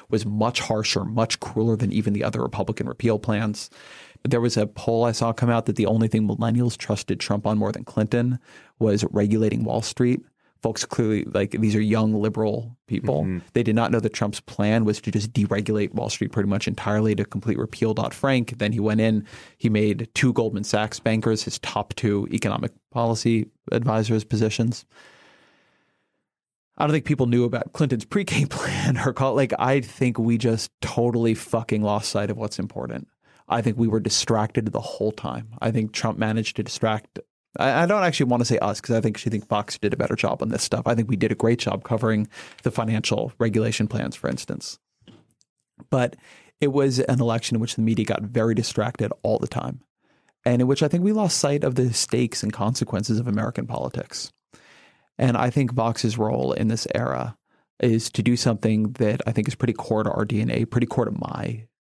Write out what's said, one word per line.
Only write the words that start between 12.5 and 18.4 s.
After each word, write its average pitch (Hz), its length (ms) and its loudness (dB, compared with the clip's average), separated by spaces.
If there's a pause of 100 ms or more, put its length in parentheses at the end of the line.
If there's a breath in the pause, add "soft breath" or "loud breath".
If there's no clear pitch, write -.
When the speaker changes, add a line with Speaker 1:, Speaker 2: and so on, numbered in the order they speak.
Speaker 1:
people. 139 360 0
Speaker 2:
Mm-hmm. 92 140 -2 (160)
Speaker 1:
They 120 100 2
did 110 120 2
not - 160 2
know 117 100 2
that 110 100 0
Trump's 104 300 -4
plan 110 420 0
was 107 160 2
to - 100 -6
just 107 220 -2
deregulate 104 600 0
Wall 107 160 -2
Street - 240 -4
pretty 101 160 2
much 98 180 0
entirely, 107 480 0
to 101 80 0
complete - 340 -4
repeal 110 360 -2
Dodd-Frank. 123 640 0